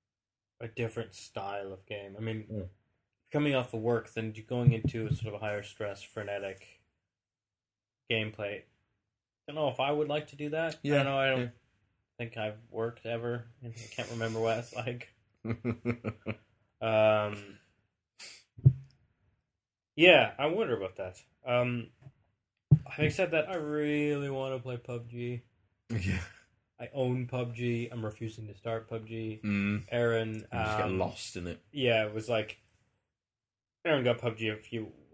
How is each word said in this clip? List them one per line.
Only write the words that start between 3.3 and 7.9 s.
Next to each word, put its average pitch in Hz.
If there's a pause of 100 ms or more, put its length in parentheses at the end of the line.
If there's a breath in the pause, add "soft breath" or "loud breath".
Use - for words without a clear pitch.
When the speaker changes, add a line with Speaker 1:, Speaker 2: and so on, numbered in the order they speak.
Speaker 1:
coming 147
off 123
of 113
work, 113
then 110
you're 110
going 120
into 113
a 107
sort 113
of 104
a 101
higher 104
stress, 101
frenetic 101 (1300)